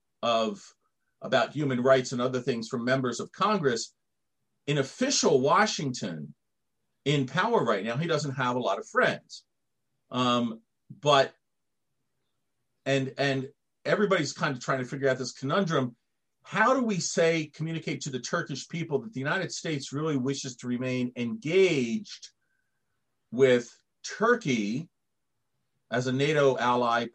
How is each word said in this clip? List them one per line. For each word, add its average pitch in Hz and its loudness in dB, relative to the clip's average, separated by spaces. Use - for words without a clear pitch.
of, 113 0
about - 0
human 135 -2
rights 131 4
and 123 -4
other 127 -2
things 117 -4
from 120 -6
members 123 -2
of 98 -10
Congress, 175 0
in 143 0
official 175 2
Washington, 131 0
in 139 2
power 190 2
right 104 0
now, 117 -4
he 165 -2
doesn't 147 -2
have 123 0
a 123 -2
lot 101 0
of - -12
friends. - -2
Um, 120 0
but, 143 4
and, 135 0
and 135 -2
everybody's 175 0
kind 151 -2
of 123 -10
trying 135 -2
to 127 -6
figure 135 -2
out 127 2
this 123 -8
conundrum. 147 -2
How 233 2
do 254 2
we 214 0
say, 165 2
communicate 156 -6
to 147 -8
the 127 -6
Turkish - -6
people 160 -4
that 113 -12
the 131 -8
United 165 -4
States 151 -6
really 151 -2
wishes 135 -4
to 123 -14
remain 123 -4
engaged 123 0
with 123 4
Turkey 147 0
as 123 -2
a 127 -2
nato 143 4
ally, 120 2